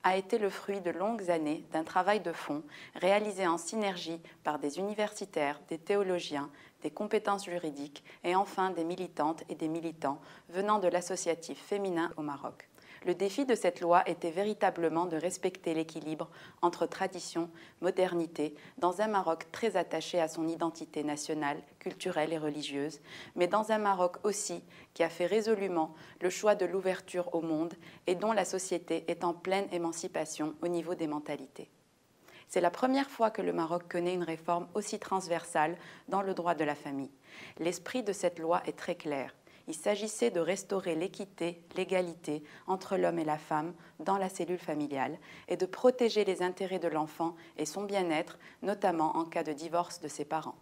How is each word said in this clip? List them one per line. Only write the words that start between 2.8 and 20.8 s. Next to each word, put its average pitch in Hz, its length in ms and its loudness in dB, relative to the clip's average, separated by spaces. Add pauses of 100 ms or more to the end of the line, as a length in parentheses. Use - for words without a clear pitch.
réalisé 196 500 2
en 170 120 4
synergie 175 640 -4 (240)
par 151 120 0
des 143 220 -2
universitaires, 196 880 -2
des 165 120 -6
théologiens, 175 720 0 (320)
des 151 100 -2
compétences 208 520 0
juridiques 151 640 -6 (180)
et 180 140 4
enfin 190 340 2
des 170 140 0
militantes 170 640 -2
et 170 60 -4
des 160 120 -2
militants 160 540 -4 (260)
venant 202 320 2
de 185 80 4
l'associatif 170 720 0
féminin 185 560 0
au 156 60 -6
Maroc. 143 480 -8 (360)
Le 180 100 2
défi 196 300 0
de 247 100 6
cette 185 240 2
loi 175 300 8
était 170 200 -2
véritablement 175 760 2
de 170 100 -2
respecter 175 580 -2
l'équilibre 160 560 -4 (320)
entre 170 240 4
tradition, 170 640 -4 (300)
modernité, 170 760 0 (220)
dans 175 220 2
un 214 80 2
Maroc 180 460 2
très 208 240 0
attaché 165 420 0
à 160 80 4
son 160 220 -2
identité 160 560 -4